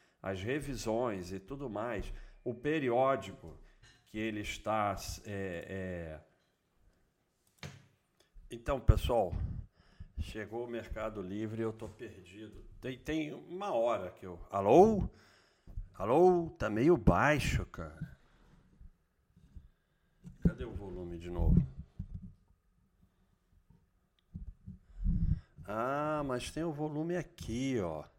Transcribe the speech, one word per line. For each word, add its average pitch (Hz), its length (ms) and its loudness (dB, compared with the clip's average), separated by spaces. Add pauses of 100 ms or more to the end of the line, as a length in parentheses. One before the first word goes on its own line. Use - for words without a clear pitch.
(220)
as 95 200 -6
revisões 113 920 -2
e 95 80 -6
tudo 131 300 -10
mais, 107 420 -4 (320)
o 123 100 -4
periódico 123 1040 0 (480)
que - 120 -12
ele 107 240 -2
está, 104 540 -2 (300)
é, 92 920 -6 (1400)
é. - 60 -10 (800)
Então, 123 300 -4
pessoal, 107 540 4 (840)
chegou 110 460 -6
o 120 40 -8
Mercado 110 520 -6
Livre 107 400 -4
e - 20 0
eu 110 100 -2
tô 110 140 -12
perdido. 101 760 -16 (180)
Tem, 127 160 -8
tem 151 360 -4
uma 185 380 -8
hora 113 380 2
que - 160 -16
eu, 87 140 -10 (100)
"Alô? 160 580 8 (840)
Alô? 165 640 6
Tá 110 120 -2
meio 131 280 6
baixo, 110 720 6
cara." 82 500 -12 (2250)
Cadê - 220 2
o - 80 -8
volume 90 460 -10
de 87 120 -10
novo? 85 320 6 (4000)
Ah, 143 600 -2
mas 127 240 -4
tem 156 140 -6
o 170 80 -2
volume 151 440 -4
aqui, 131 640 -4
ó. 78 240 -4 (160)